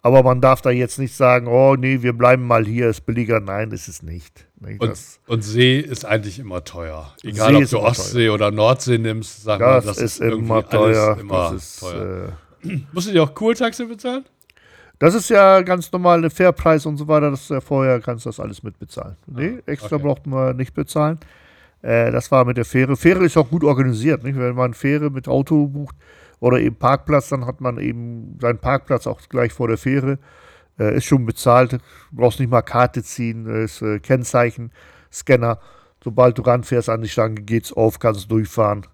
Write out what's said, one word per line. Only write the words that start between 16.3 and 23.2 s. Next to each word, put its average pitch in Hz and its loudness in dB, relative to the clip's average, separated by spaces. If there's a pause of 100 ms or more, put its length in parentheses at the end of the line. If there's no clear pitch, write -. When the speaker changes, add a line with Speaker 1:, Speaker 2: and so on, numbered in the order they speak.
Speaker 1:
Fährpreis 165 2
und 151 -6
so 147 -10
weiter, 151 2
das 139 -8
ist - -14
ja 139 -4
vorher, 131 0
kannst 117 -8
du 120 -10
das 110 -12
alles 104 -12
mitbezahlen. - -14 (100)
Nee, 151 -8
Speaker 2:
Ah, - -6
Speaker 1:
extra 143 -6
Speaker 2:
okay. 143 -2
Speaker 1:
braucht 143 -4
man 131 -2
nicht 127 -6
bezahlen. 156 -2 (640)
Äh, 117 0
das 120 -4
war 131 4
mit 123 -2
der 120 -2
Fähre. 131 0
Fähre 185 4